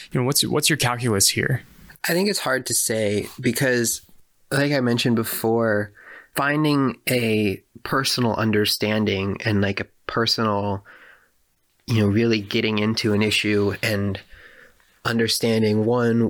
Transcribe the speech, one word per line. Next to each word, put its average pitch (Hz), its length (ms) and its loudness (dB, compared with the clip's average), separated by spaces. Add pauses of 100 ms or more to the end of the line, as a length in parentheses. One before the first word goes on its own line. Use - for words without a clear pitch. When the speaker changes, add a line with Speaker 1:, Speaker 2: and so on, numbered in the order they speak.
(100)
Speaker 1:
You 139 100 -2
know, 123 60 0
what's, 135 180 0
what's 120 240 0
your 160 80 2
calculus 120 520 0
here? - 340 0 (460)
Speaker 2:
I 165 40 0
think 190 160 0
it's - 120 -2
hard 131 260 -2
to - 80 -2
say 104 540 -2 (120)
because, 123 600 0 (480)
like 143 220 0
I 139 80 2
mentioned 120 340 2
before, 113 760 0 (420)
finding 143 640 0 (100)
a 110 540 0 (220)
personal 127 500 0
understanding 104 1120 0
and, 104 160 2
like, 98 180 0
a - 80 -8 (220)
personal, 104 760 -2 (1040)
you 117 140 2
know, 104 80 4
really 110 320 2
getting 107 400 -2
into 110 320 0
an 104 100 2
issue 104 520 2 (100)
and 101 360 -2 (840)
understanding, 110 800 2
one, 117 460 2